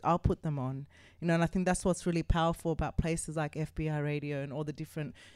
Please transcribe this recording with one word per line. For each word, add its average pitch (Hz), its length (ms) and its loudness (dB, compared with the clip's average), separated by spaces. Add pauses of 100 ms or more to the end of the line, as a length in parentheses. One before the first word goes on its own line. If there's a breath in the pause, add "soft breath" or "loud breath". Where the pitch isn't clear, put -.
I'll 170 140 4
put - 240 0
them 151 160 -2
on. 135 280 -4 (360 soft breath)
You 170 60 0
know, 170 40 4
and 165 100 4
I 170 40 6
think 180 180 0
that's 180 220 2
what's 175 180 2
really 170 180 2
powerful 165 500 2
about 151 260 -2
places 160 380 0
like 151 200 -2
F 156 180 -4
B 156 140 -2
I 151 120 0
Radio 147 420 -2
and 139 100 -8
all 151 120 -4
the 147 100 -4
different 156 400 -8 (220 soft breath)